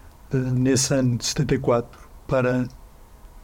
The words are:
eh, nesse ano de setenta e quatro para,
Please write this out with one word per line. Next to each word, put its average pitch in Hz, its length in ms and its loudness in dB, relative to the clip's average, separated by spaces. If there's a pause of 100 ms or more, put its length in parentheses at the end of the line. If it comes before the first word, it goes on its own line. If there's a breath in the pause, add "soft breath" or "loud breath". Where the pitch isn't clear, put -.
(340 soft breath)
eh, 135 40 0
nesse 127 560 2
ano 127 240 2
de - 80 -6
setenta - 300 0
e - 20 -2
quatro 127 400 0 (300)
para, 127 400 0 (760)